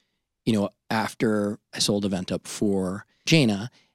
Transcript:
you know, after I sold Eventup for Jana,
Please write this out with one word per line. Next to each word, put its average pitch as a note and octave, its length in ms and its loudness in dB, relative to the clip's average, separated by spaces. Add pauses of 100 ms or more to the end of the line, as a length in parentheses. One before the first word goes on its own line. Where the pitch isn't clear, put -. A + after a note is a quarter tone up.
(460)
you A#2+ 60 2
know, G2+ 180 2 (200)
after G#2+ 680 -2 (160)
I - 60 -8
sold G#2 240 0
Eventup F2+ 440 -4
for G2 580 -2 (200)
Jana, A#2 440 4 (260)